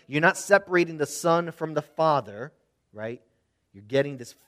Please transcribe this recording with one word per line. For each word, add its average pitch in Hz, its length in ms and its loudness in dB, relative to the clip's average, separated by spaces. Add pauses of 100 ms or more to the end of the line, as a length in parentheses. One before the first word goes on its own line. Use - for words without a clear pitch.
You're 143 140 -2
not 180 160 4
separating 180 600 2
the 147 80 -2
Son 170 460 0
from 156 220 -8
the 147 80 -2
Father, 139 720 -2 (400)
right? 110 280 -10 (520)
You're 98 100 -20
getting 139 320 0
this 120 200 -16 (120)